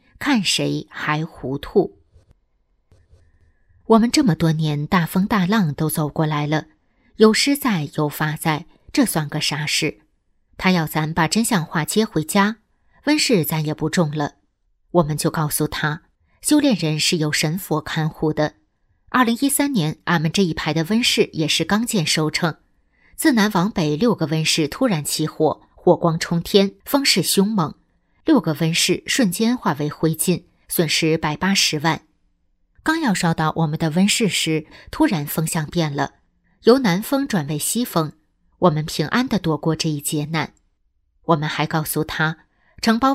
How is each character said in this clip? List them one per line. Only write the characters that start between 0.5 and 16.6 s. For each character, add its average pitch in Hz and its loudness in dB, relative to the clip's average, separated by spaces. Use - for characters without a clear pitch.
还 156 -4
糊 135 -8
涂。” - 0
我 220 6
们 240 2
这 302 4
么 175 4
多 160 2
年 151 -2
大 170 2
风 185 0
大 202 2
浪 185 2
都 156 0
走 151 -2
过 160 -2
来 147 -2
了， 147 -2
有 220 6
诗 285 0
在 196 -2
有 151 0
法 151 -4
在， 156 -2
这 277 2
算 151 -2
个 151 -4
啥 147 -4
事？ - -4
他 185 2
要 165 2
咱 156 -4
把 160 2
真 220 0
相 170 0
话 156 -4
接 214 0
回 - -2
家， 208 0
温 302 2
室 202 2
咱 156 -2
也 151 -4
不 156 -4
种 156 0
了。 147 -4
我 175 4
们 151 -2
就 151 0
告 151 -2
诉 151 -2
他， 151 -4
修 294 4
炼 277 4